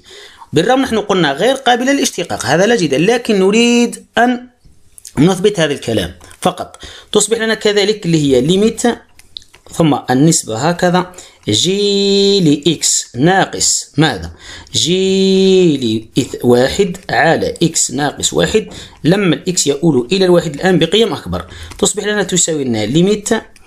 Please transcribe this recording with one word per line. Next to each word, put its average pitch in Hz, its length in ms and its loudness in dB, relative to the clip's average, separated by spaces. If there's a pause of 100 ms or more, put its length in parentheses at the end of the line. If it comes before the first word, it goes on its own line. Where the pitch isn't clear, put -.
(540)
بالرغم 220 280 2
نحن 226 180 -2
قلنا 175 340 0
غير 214 220 0
قابلة 247 360 0
للاشتقاق، 247 540 -4
هذا 165 200 2
لا 240 100 2
جدال، 160 320 0
لكن 233 320 0
نريد 233 640 2 (120)
أن 247 300 0 (680)
نثبت 185 420 2
هذا 151 140 0
الكلام 104 400 -4 (280)
فقط. - 420 -6 (280)
تصبح 208 260 0
لنا 220 160 -2
كذلك 208 520 0
اللي 165 120 2
هي 135 240 2
ليميت، 190 400 0 (920)
ثم 151 260 2 (120)
النسبة 127 480 2
هكذا، 175 540 0 (380)
جي 196 920 2
لإكس - 760 0
ناقص 156 800 0
ماذا؟ 104 340 -2 (420)
جي 190 1400 2 (340)
لواحد 131 540 2 (120)
على 123 440 0 (100)
إكس - 280 -2
ناقص 135 420 -4
واحد 175 340 0 (360)
لما 180 320 2
الإكس - 320 -4
يؤول 139 440 0
إلى 190 140 2
الواحد 170 300 2
الآن 185 240 0
بقيم 185 340 0
أكبر، 92 320 -8 (340)
تصبح 196 240 -2
لنا 208 200 -2
تساوي 170 400 -2
لنا 113 220 -2
ليميت 180 440 0 (380)